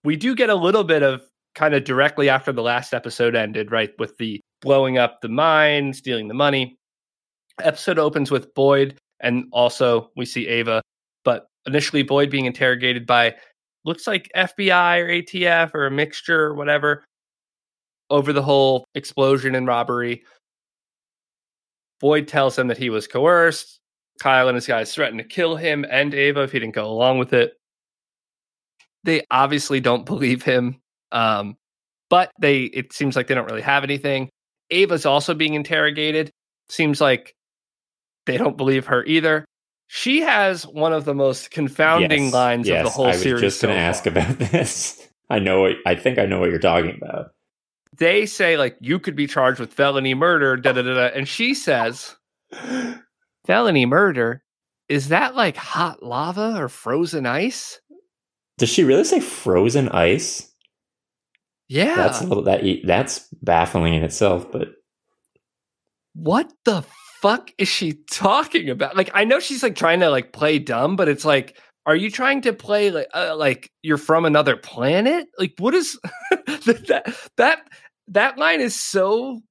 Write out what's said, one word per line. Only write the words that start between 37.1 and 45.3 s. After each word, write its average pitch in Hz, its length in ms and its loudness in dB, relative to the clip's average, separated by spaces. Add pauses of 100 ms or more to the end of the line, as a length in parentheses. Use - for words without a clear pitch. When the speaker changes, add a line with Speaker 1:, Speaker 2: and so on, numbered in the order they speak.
Speaker 1:
they 123 100 -2
don't - 200 -2
believe 135 300 0
her 123 180 0
either. 156 400 0 (420)
She 277 340 -2
has 202 460 0
one 156 260 0
of 156 140 -2
the 143 80 -2
most 135 360 -2
confounding 156 760 2
Speaker 2:
Yes, 127 80 -2
Speaker 1:
lines 120 360 2
of 85 100 2
the 80 60 0
Speaker 2:
yes, - 100 -2
Speaker 1:
whole 131 120 0
Speaker 2:
I 95 60 4
was 90 100 0
Speaker 1:
series 87 180 0
Speaker 2:
just 101 220 0
gonna 104 120 0
Speaker 1:
so 92 40 0
Speaker 2:
ask 85 260 0
Speaker 1:
far. 85 80 0
Speaker 2:
about 87 260 0
<laughs> - 0 -
this. - 720 -4 (220)